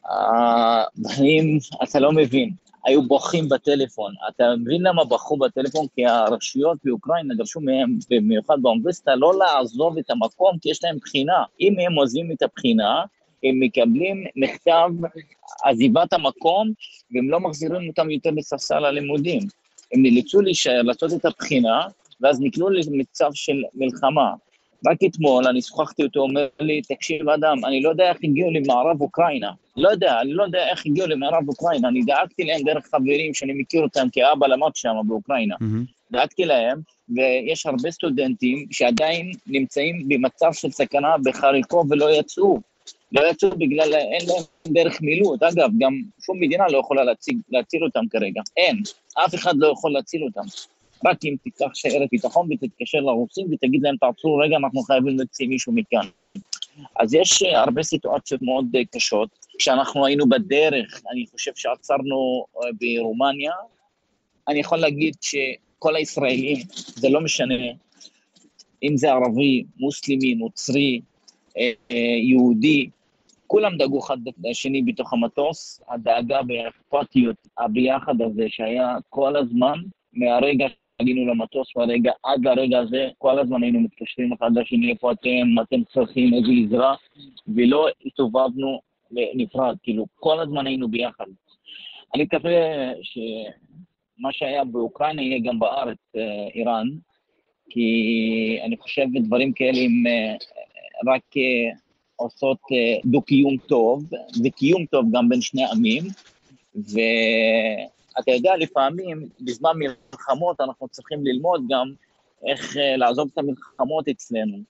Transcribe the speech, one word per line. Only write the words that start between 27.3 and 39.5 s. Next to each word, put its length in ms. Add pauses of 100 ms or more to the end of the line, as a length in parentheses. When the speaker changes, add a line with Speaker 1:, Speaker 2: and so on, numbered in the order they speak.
Speaker 1:
אני 180
לא 60
יודע 200
איך 160
הגיעו 260
למערב 500
אוקראינה. 500 (260)
לא 120
יודע, 320
אני 120
לא 100
יודע 260
איך 180
הגיעו 200
למערב 420
אוקראינה. 400
אני 140
דאגתי 420
להם 200
דרך 220
חברים 480
שאני 180
מכיר 300
אותם, 300
כי 80 (120)
אבא 140
למד 280
שם 220 (100)
באוקראינה." 540
Speaker 2:
מהמם. 240 (260)
Speaker 1:
דאגתי 340
להם, 360 (280)
ויש 580
הרבה 240
סטודנטים 800
שעדיין 600 (160)
נמצאים 600